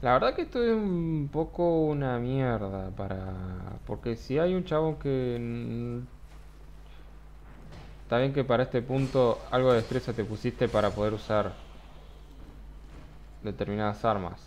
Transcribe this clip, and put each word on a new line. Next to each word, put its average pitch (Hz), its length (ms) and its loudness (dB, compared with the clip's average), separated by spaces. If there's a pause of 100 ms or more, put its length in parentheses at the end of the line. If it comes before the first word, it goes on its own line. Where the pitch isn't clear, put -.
La 123 120 6
verdad 185 220 6
que 359 80 0
esto 269 200 0
es 233 120 6
un 165 580 2
poco 160 500 4
una 143 380 2
mierda 110 680 0
para, 95 420 -4 (520)
porque - 300 -4
si 131 240 -2
hay 180 160 4
un 180 100 0
chabón 156 320 0
que 131 400 0
n-, 120 680 -4 (2000)
está 117 140 2
bien 135 140 4
que 139 120 2
para 123 200 4
este 127 160 0
punto 131 600 4 (100)
algo 127 200 6
de 120 80 8
destreza 120 340 -2
te 110 120 0
pusiste 113 440 0
para 104 220 4
poder 104 240 0
usar 104 380 0 (1900)
determinadas 104 600 -2
armas. 98 420 0